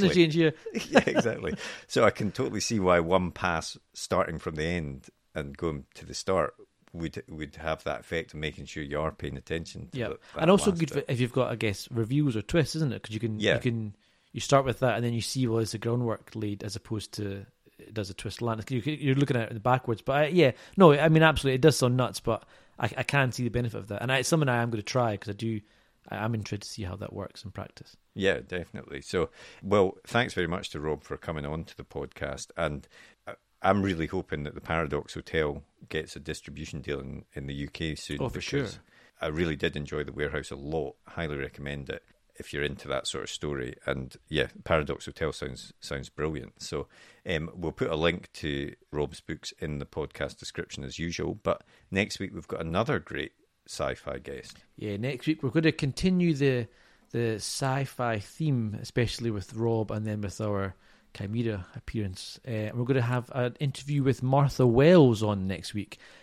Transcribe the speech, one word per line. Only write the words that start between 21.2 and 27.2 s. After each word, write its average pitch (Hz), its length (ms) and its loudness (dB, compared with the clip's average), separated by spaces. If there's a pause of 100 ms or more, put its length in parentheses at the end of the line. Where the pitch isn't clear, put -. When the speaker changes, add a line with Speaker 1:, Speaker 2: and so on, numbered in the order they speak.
Speaker 2:
absolutely, 139 320 6
it 131 60 0
does 151 160 8
sound 123 200 4
nuts, 123 220 -2
but 110 240 -2 (340)
I, 123 80 -2 (120)
I 123 60 -2
can 135 280 2
see 123 120 -4
the 120 60 0
benefit 117 280 -2
of 101 100 -10
that. 101 140 -6
And 123 100 -2
I, 135 80 4
it's 127 100 0
something 156 200 6
I 120 120 4
am 117 80 0
gonna 110 140 -2
try 120 340 2
'cause - 120 -10
I 101 40 -4
do, 110 280 -4 (480)
I 98 140 -6
am 113 120 0
interested 104 320 -6
to - 60 -14
see 110 100 -8
how 92 140 -6
that - 160 -10
works - 320 -12